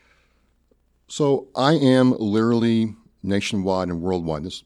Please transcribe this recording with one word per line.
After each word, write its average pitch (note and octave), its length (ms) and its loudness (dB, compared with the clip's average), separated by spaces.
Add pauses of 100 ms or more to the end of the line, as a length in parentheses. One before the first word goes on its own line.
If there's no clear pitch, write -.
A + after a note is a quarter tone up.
(1040)
So C#3+ 480 -2
I C#3 200 2
am C3 440 4
literally A2+ 760 0 (260)
nationwide F#2+ 680 -2
and E2+ 120 -6
worldwide. E2 440 -4
This, - 200 -14